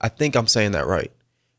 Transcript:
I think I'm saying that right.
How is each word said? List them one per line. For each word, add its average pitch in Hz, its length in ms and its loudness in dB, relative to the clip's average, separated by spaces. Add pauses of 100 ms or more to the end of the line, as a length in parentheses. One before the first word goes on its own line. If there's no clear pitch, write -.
I 117 80 -2
think 143 280 -2
I'm 117 100 2
saying 107 260 2
that 73 140 -2
right. 85 240 -2 (480)